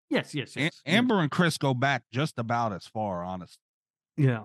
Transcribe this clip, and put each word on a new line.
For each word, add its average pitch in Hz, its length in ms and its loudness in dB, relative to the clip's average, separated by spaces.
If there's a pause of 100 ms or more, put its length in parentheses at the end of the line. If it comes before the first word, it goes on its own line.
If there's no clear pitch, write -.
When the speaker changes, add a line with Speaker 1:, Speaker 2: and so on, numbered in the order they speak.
Speaker 1:
Yes, 240 260 -2
yes, 123 200 -6
Speaker 2:
A- 123 80 -4
Speaker 1:
yes. - 220 -4
Yeah. 147 120 0
Speaker 2:
Amber 240 240 4
and 147 100 2
Chris 170 260 2
go 139 160 2
back 135 380 0
just 143 260 -2
about 117 360 -2
as 85 140 -10
far, 98 360 -4
honest. 90 360 -10 (580)
Speaker 1:
Yeah, 123 260 2